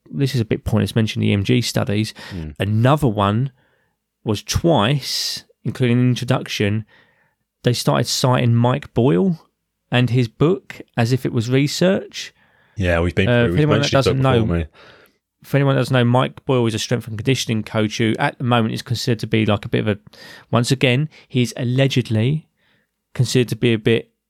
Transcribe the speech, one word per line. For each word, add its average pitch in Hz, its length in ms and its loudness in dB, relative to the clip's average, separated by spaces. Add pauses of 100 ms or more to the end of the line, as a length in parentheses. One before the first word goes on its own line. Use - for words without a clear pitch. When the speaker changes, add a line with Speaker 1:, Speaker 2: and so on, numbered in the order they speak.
Speaker 1:
this 139 240 -2
is 123 80 0
a - 20 -2
bit - 200 -2
pointless 104 300 0
mentioning 110 360 0
E - 20 2
M 101 100 2
G 123 200 2
studies." 107 500 -2 (180)
Speaker 2:
Mm. 78 300 -10
Speaker 1:
Another 120 480 2
one 104 420 0 (760)
was 104 180 -2
twice, - 1000 0 (200)
including 120 360 0
an 127 100 4
introduction, 113 720 -2 (800)
they 123 100 2
started 139 340 0
citing 123 480 2
Mike 123 380 0
Boyle 165 480 2 (500)
and 123 200 2
his 123 160 2
book - 540 -2 (160)
as 120 160 0
if 131 120 -2
it - 80 -4
was 117 160 -2
research. 147 840 -2 (420)
Speaker 2:
Yeah, 90 240 2
we've 87 140 0
been 98 140 2
Speaker 1:
Uh, 120 160 2
Speaker 2:
through, - 20 2
Speaker 1:
for - 60 0
Speaker 2:
we've 90 80 2
Speaker 1:
anyone 147 140 2
that 110 80 2
Speaker 2:
mentioned - 160 0
his 127 80 2
book - 100 4
Speaker 1:
doesn't 135 60 -2
know, 131 200 2
Speaker 2:
before, 87 160 0
mate. 82 80 -4 (800)
Speaker 1:
for - 120 -2
anyone 139 200 2
that 135 40 2
doesn't 127 140 -2
know, 123 100 4
Mike 127 400 0
Boyle 123 220 0
is 110 80 -2
a 107 60 -4
strength 120 260 -4
and 113 100 -10
conditioning 113 460 -2
coach 107 360 -2
who 113 200 0
at - 200 -2
the - 60 -6
moment 120 300 2
is 120 80 -8
considered 117 380 -4
to 110 80 -6
be, 110 180 0
like, 104 180 0
a - 40 -12
bit 123 180 -2
of - 20 0
a, 104 100 -2 (520)
once 120 220 0
again, 131 360 0 (200)
he's 123 280 -2
allegedly 127 920 0 (680)
considered 120 340 2
to 113 80 -4
be 123 160 2
a 110 60 2
bit 113 320 0 (200)